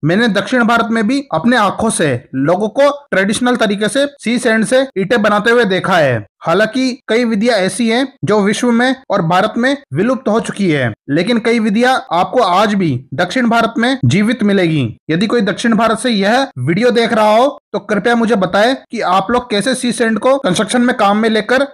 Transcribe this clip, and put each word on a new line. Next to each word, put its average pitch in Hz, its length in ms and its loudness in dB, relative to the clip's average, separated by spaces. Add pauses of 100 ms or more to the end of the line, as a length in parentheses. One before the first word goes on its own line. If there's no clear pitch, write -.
मैंने 190 260 2
दक्षिण 202 340 0
भारत 226 280 0
में 226 160 0
भी 269 120 0 (140)
अपने 233 240 0
आंखों 214 320 0
से 165 200 0 (260)
लोगों 175 340 0
को 277 200 2 (220)
ट्रेडिशनल 214 440 0
तरीके 214 320 0
से 277 180 0 (180)
सी 233 160 -2
सैंड 220 260 0
से 262 220 0 (100)
ईंटें 202 240 0
बनाते 208 300 2
हुए 240 140 4
देखा 185 320 0
है। 127 280 0 (140)
हालांकि 220 520 0 (160)
कई 226 180 2
विधियां 226 320 0
ऐसी 190 320 -2
हैं 247 180 0 (180)
जो 208 160 2
विश्व 214 300 0
में 247 240 2 (140)
और 196 120 0
भारत 185 360 0
में 254 180 0 (180)
विलुप्त 226 340 0
हो 208 120 2
चुकी 202 320 -2
है, 131 200 0 (180)
लेकिन 190 300 0
कई 233 200 0
विधियां 233 380 2 (160)
आपको 185 280 0
आज 202 320 2
भी 160 400 -2
दक्षिण 180 360 -2
भारत 226 280 0
में 247 280 0
जीवित 208 380 2
मिलेगी। 170 540 0 (120)
यदि 175 180 0
कोई 233 140 0
दक्षिण 214 340 -2
भारत 220 240 0
से 254 100 -4
यह 226 380 0 (120)
वीडियो 175 320 0
देख 233 220 0
रहा 214 220 2
हो 277 220 2 (160)
तो 202 60 -6
कृपया 214 360 -2
मुझे 233 200 0
बताएं 196 400 0 (160)
कि 226 100 -8
आप 185 300 0
लोग 240 180 -2
कैसे 208 260 -2
सी 247 160 -4
सैंड 226 280 -2
को 262 180 2
कंस्ट्रक्शन 220 440 0
में 247 160 0
काम 208 200 2
में 220 120 0
लेकर 233 440 0